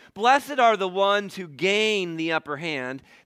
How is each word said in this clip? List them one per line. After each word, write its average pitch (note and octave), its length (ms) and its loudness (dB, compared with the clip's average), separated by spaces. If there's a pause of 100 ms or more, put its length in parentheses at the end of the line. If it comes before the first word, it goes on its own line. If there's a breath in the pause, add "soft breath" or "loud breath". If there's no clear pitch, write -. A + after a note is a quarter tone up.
(140 loud breath)
"Blessed C4 460 2
are A3+ 180 6
the F#3+ 100 -2
ones G3 480 0
who F#3 120 -10
gain F#3 680 0
the D#3+ 160 -4
upper D3 240 -4
hand. C3+ 440 -8 (240 loud breath)